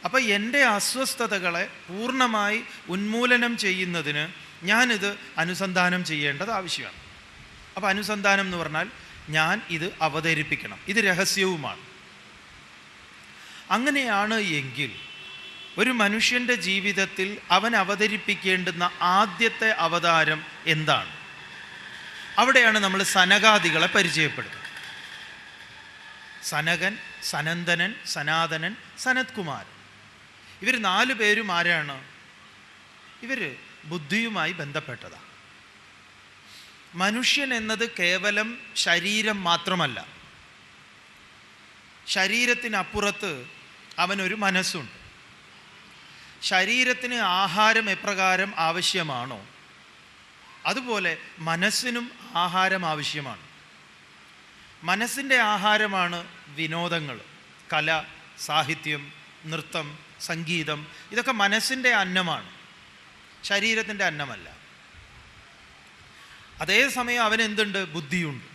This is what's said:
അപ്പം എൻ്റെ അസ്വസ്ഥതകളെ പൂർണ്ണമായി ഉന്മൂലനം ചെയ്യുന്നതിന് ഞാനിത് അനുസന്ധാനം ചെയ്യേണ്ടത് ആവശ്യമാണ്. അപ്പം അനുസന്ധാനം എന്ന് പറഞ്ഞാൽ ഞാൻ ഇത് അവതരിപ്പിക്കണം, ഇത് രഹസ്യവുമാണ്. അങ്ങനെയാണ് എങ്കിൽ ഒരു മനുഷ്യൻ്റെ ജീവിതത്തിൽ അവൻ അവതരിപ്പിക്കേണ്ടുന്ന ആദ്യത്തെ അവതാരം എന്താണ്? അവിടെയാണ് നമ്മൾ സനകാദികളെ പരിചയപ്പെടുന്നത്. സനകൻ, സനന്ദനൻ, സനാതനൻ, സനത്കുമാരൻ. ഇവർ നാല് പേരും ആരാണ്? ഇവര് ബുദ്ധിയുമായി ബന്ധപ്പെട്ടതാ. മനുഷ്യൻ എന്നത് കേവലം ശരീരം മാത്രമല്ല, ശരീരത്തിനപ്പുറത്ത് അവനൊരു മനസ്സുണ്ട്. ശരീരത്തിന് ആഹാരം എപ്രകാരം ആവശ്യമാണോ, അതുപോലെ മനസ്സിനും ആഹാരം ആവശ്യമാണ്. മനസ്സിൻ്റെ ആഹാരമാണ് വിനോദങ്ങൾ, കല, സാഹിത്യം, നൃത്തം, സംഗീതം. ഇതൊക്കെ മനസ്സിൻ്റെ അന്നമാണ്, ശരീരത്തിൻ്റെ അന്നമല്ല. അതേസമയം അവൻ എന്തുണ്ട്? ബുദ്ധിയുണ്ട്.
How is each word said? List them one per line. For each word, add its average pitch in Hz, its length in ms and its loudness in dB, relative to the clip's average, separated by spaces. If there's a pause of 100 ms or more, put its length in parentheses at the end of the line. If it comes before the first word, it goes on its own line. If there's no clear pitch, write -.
അപ്പം 247 160 2 (160)
എൻ്റെ 247 240 2 (140)
അസ്വസ്ഥതകളെ 202 880 -2 (220)
പൂർണ്ണമായി 220 720 0 (360)
ഉന്മൂലനം 240 580 2 (100)
ചെയ്യുന്നതിന് 175 640 -2 (440)
ഞാനിത് 220 400 4 (340)
അനുസന്ധാനം 180 680 0
ചെയ്യേണ്ടത് 147 500 -2
ആവശ്യമാണ്. 139 400 -8 (760)
അപ്പം 196 180 0
അനുസന്ധാനം 196 540 2
എന്ന് 180 140 -4
പറഞ്ഞാൽ 156 260 -2 (500)
ഞാൻ 160 180 4 (220)
ഇത് 156 100 -4 (200)
അവതരിപ്പിക്കണം, 151 720 -2 (120)
ഇത് 214 180 2
രഹസ്യവുമാണ്. 180 760 0 (1900)
അങ്ങനെയാണ് 226 600 0 (240)
എങ്കിൽ 131 300 -6 (920)
ഒരു 247 100 4 (100)
മനുഷ്യൻ്റെ 233 540 2 (120)
ജീവിതത്തിൽ 190 600 0 (280)
അവൻ 208 160 4 (100)
അവതരിപ്പിക്കേണ്ടുന്ന 185 1040 0 (320)
ആദ്യത്തെ 220 500 2 (180)
അവതാരം 160 540 4 (340)
എന്താണ്? 147 380 2 (1300)
അവിടെയാണ് 240 440 6
നമ്മൾ 190 140 2 (160)
സനകാദികളെ 185 800 6
പരിചയപ്പെടുന്നത്. 156 680 0 (1900)
സനകൻ, 165 440 0 (380)
സനന്ദനൻ, 170 600 0 (220)
സനാതനൻ, 160 600 -2 (300)
സനത്കുമാരൻ. 202 680 -4 (880)
ഇവർ 247 120 2 (140)
നാല് 233 300 2
പേരും 208 380 2
ആരാണ്? 160 400 0 (1300)
ഇവര് 233 240 -4 (420)
ബുദ്ധിയുമായി 180 720 -2
ബന്ധപ്പെട്ടതാ. 139 600 -8 (1800)
മനുഷ്യൻ 240 480 2 (100)
എന്നത് 220 260 -2 (120)
കേവലം 196 520 2 (360)
ശരീരം 202 520 0 (100)
മാത്രമല്ല, 170 520 0 (2250)
ശരീരത്തിനപ്പുറത്ത് 208 1160 0 (720)
അവനൊരു 190 320 -2 (100)
മനസ്സുണ്ട്. 185 500 0 (1500)
ശരീരത്തിന് 240 680 2 (220)
ആഹാരം 214 440 4 (100)
എപ്രകാരം 190 560 0 (160)
ആവശ്യമാണോ, 151 720 -2 (1300)
അതുപോലെ 208 440 -2 (360)
മനസ്സിനും 226 560 -2 (380)
ആഹാരം 185 480 2
ആവശ്യമാണ്. 143 520 -6 (1500)
മനസ്സിൻ്റെ 247 480 0 (160)
ആഹാരമാണ് 196 640 2 (380)
വിനോദങ്ങൾ, 160 600 -4 (540)
കല, 156 180 0 (580)
സാഹിത്യം, 151 540 0 (500)
നൃത്തം, 156 360 -6 (400)
സംഗീതം. 160 520 -2 (340)
ഇതൊക്കെ 240 200 0 (100)
മനസ്സിൻ്റെ 240 480 2 (120)
അന്നമാണ്, 175 460 -2 (1000)
ശരീരത്തിൻ്റെ 208 600 0
അന്നമല്ല. 127 360 -10 (2250)
അതേസമയം 240 640 2
അവൻ 220 200 2
എന്തുണ്ട്? 202 340 0 (140)
ബുദ്ധിയുണ്ട്. 151 600 -4